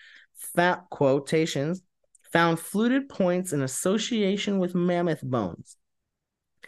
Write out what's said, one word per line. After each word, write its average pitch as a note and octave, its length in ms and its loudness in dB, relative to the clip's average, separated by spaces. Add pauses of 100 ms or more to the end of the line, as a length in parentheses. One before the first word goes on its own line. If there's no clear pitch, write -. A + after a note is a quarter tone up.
(340)
fa-, F3 560 0
quotations, D3 920 0 (520)
"found E3+ 260 4
fluted B3 480 0
points F3+ 460 -2
in C#3+ 80 -2
association G3+ 1000 -2
with F3+ 160 -2
mammoth F3 460 0
bones." A#2 560 -4 (920)